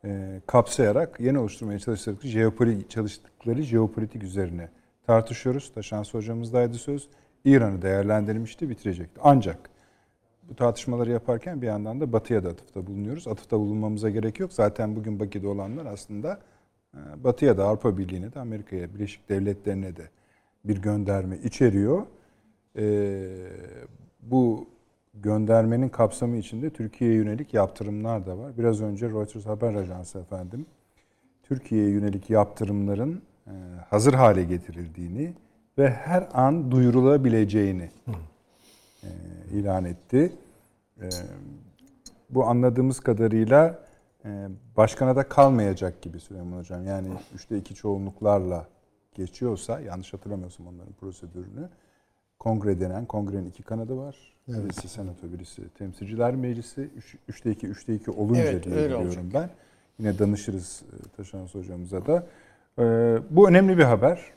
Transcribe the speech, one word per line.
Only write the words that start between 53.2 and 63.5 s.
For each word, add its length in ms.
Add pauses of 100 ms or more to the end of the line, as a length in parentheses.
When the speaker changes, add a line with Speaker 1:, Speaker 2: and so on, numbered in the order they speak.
Speaker 1:
iki 140
kanadı 340
var. 180 (340)
Speaker 2:
Evet. 140
Speaker 1:
Birisi 240
senato, 460
birisi 360
temsilciler 640
meclisi. 640
Üç, 180 (120)
üçte 240
iki, 160
üçte 280
iki 160
olunca 300
Speaker 3:
Evet, 220
Speaker 1:
diye 120
Speaker 3:
öyle 100
Speaker 1:
biliyorum 220
Speaker 3:
olacak. 160 (100)
Speaker 1:
ben. 160 (500)
Yine 200
danışırız, 600 (120)
e, 240
Taşans 380
hocamıza 500
da. 220 (520)
E, 40 (460)
bu 200
önemli 280